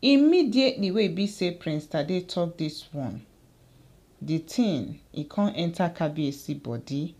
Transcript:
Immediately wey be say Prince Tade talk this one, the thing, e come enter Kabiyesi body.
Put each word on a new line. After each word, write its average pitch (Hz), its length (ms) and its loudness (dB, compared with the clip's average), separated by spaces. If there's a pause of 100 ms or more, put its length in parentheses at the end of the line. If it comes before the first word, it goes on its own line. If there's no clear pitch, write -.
Immediately 269 880 4
wey 202 180 2
be 175 180 -2
say 208 240 -2
Prince 156 360 -6
Tade 175 400 -2
talk 170 300 -4
this 156 360 -6
one, 135 340 -8 (960)
the 151 160 -2
thing, 165 640 -2 (120)
e 151 120 -8
come 202 300 -2
enter 170 400 -2
Kabiyesi 151 680 -4
body. 131 580 -6